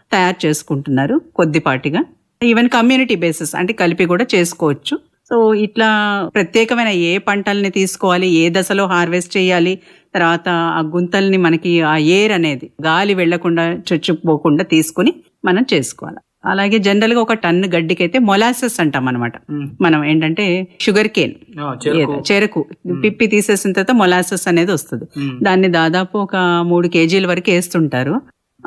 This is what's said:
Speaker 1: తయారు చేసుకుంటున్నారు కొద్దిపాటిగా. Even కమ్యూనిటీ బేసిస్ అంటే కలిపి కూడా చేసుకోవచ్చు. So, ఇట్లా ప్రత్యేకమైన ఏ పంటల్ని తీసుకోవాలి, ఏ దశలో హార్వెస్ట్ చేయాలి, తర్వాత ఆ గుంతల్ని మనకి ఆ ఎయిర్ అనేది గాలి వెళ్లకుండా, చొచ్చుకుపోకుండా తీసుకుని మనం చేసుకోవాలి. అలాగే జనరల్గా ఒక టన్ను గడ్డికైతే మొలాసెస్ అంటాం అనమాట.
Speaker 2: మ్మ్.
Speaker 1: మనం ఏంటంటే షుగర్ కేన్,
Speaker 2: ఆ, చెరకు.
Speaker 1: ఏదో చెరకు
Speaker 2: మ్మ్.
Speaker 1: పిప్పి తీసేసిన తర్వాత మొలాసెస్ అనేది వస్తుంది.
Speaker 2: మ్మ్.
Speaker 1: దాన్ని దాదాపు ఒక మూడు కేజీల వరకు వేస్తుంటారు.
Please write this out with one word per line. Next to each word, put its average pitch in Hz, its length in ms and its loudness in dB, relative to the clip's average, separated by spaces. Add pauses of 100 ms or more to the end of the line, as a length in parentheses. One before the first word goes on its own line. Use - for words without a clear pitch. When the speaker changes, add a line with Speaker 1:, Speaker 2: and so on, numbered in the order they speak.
(120)
Speaker 1:
తయారు 185 340 0
చేసుకుంటున్నారు 151 760 -2 (140)
కొద్దిపాటిగా. 156 680 0 (400)
Even 233 240 4
కమ్యూనిటీ 247 480 2
బేసిస్ 165 400 -4
అంటే 185 180 -2
కలిపి 175 320 0
కూడా 175 200 0 (100)
చేసుకోవచ్చు. 170 640 -2 (320)
So, 220 220 4
ఇట్లా 208 680 0 (140)
ప్రత్యేకమైన 226 520 0
ఏ 175 300 0
పంటల్ని 202 520 -2
తీసుకోవాలి, 185 580 0
ఏ 165 240 2
దశలో 190 340 0
హార్వెస్ట్ 175 520 -2
చేయాలి, 185 420 0 (360)
తర్వాత 175 340 0
ఆ 165 300 -2
గుంతల్ని 180 580 0
మనకి 170 440 2
ఆ 156 140 2
ఎయిర్ 185 360 2
అనేది 160 380 -2 (160)
గాలి 190 280 0
వెళ్లకుండా, 170 600 0
చొచ్చుకుపోకుండా 160 920 0
తీసుకుని 170 500 0 (320)
మనం 190 280 2
చేసుకోవాలి. - 440 -4 (280)
అలాగే 196 320 0
జనరల్గా 208 420 2
ఒక 226 140 0
టన్ను 185 340 0
గడ్డికైతే 175 520 0
మొలాసెస్ 226 600 2
అంటాం 139 280 0
అనమాట. 120 260 -2 (180)
Speaker 2:
మ్మ్. 143 180 -8 (120)
Speaker 1:
మనం 156 240 2
ఏంటంటే 165 600 0 (140)
షుగర్ 214 260 2
కేన్, - 520 -6
Speaker 2:
ఆ, 143 160 -8 (120)
చెరకు. 156 120 2
Speaker 1:
ఏదో 143 320 -2
చెరకు 202 340 0 (220)
Speaker 2:
మ్మ్. 135 160 -4
Speaker 1:
పిప్పి 214 240 0
తీసేసిన 202 440 0
తర్వాత 190 200 -2
మొలాసెస్ 185 560 2
అనేది 175 240 2
వస్తుంది. 131 320 -6 (140)
Speaker 2:
మ్మ్. 135 260 -6
Speaker 1:
దాన్ని 190 240 4
దాదాపు 175 500 0
ఒక 196 180 -4 (300)
మూడు 175 220 2
కేజీల 175 400 2
వరకు 180 220 -2
వేస్తుంటారు. 170 720 0 (460)